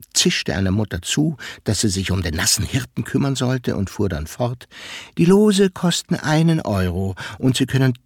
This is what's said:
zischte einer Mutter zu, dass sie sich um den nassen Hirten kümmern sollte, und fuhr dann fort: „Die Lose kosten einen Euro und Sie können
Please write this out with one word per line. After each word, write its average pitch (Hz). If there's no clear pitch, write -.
zischte -
einer 95
Mutter 101
zu, 151
dass -
sie 113
sich 95
um 92
den -
nassen -
Hirten -
kümmern 139
sollte, 127
und 95
fuhr 101
dann 80
fort: 123
„Die 170
Lose 196
kosten -
einen 160
Euro 92
und 127
Sie 131
können 131